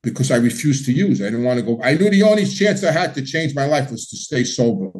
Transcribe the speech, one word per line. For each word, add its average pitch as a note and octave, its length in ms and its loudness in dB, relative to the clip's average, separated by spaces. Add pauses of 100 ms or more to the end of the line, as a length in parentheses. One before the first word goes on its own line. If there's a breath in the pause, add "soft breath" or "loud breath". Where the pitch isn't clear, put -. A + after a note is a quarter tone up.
because C3 280 -2
I B2 60 4
refused C3+ 480 0
to B2 80 0
use. D3 280 2
I G2 40 -4
didn't A#2 180 -4
wanna B2 200 0
go. A#2 200 -2
I C#3 120 2
knew G3 140 4
the G3+ 140 4
only G#3+ 220 4
chance G3 380 0
I E3 80 2
had E3+ 240 0
to C#3 60 -4
change D#3 320 -4
my C#3 120 -2
life C#3+ 260 0
was - 180 -10
to - 80 -14
stay B2+ 260 -2
sober, G#2 460 -2 (100)